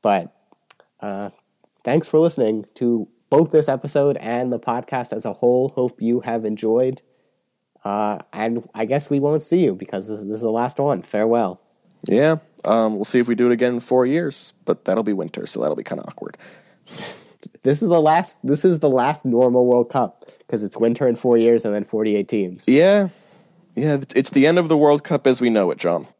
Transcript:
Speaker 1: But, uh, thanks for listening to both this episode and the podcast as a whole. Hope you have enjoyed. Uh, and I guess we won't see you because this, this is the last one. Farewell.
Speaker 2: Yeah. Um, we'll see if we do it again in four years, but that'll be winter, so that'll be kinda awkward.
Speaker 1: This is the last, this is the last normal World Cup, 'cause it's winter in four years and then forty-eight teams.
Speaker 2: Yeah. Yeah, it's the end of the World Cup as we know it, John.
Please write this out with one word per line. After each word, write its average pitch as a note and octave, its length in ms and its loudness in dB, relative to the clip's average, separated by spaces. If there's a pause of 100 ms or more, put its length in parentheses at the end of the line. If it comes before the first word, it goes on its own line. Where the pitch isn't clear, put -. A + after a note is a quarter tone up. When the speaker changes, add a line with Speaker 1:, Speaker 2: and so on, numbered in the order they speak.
Speaker 1:
But, G2 320 -2 (680)
uh, G2+ 300 -8 (520)
thanks D3 240 0
for D#3 140 2
listening A2+ 540 0
to A#2 340 -2 (220)
both D#3+ 200 4
this D3+ 180 2
episode C#3 500 0
and B2 340 -4
the A#2 80 -4
podcast B2 520 -6
as A2 140 -8
a G#2 60 -6
whole. B2+ 380 2
Hope B2+ 300 -4
you A#2+ 200 0
have A#2 240 -6
enjoyed. A2+ 580 -2 (840)
Uh, G#2 340 -2 (140)
and A2+ 420 -6
I A2+ 100 -6
guess C#3 240 -4
we C#3+ 120 0
won't D3 220 0
see F3 220 2
you G#2 100 2
because F#2+ 340 -10
this, G#2+ 120 -8
this G#2 140 -8
is A2 60 -8
the A#2 100 -2
last A#2 280 -2
one. C#3 220 0
Farewell. G#2+ 600 0 (440)
Speaker 2:
Yeah. D#3 340 2 (260)
Um, A2 320 0
we'll G2+ 80 -4
see B2 140 0
if A#2+ 100 2
we A#2+ 60 0
do B2 120 2
it A#2+ 60 4
again B2 220 0
in A#2+ 60 -4
four B2+ 240 0
years, D3 480 -4 (120)
but - 200 -4
that'll G#2+ 200 0
be G#2 80 -2
winter, F#2 340 -8
so - 140 -8
that'll D2 160 -2
be - 80 -10
kinda - 220 -10
awkward. - 300 -16 (1300)
Speaker 1:
This D3 200 2
is A3 60 0
the E3+ 120 4
last, D#3+ 440 2
this C#3+ 200 -2
is F3 160 2
the D3+ 100 2
last C3 340 0
normal B2 420 4
World B2 240 2
Cup, - 400 -4 (180)
'cause G#2+ 140 -4
it's G2+ 140 -8
winter A#2 300 0
in A#2+ 100 2
four A#2+ 200 2
years A#2 280 4
and G#2 100 -2
then G2+ 100 -4
forty-eight G#2+ 440 -2
teams. F#2+ 400 -4
Speaker 2:
Yeah. F#3 400 4 (680)
Yeah, C#3+ 260 -2 (140)
it's C3 160 0
the C#3 160 4
end E3+ 120 4
of E3+ 100 0
the D#3 80 4
World D3 280 4
Cup C#3+ 220 -2
as B2+ 140 4
we B2 80 2
know G#2 220 2
it, - 80 -6
John. E2+ 300 -2 (120)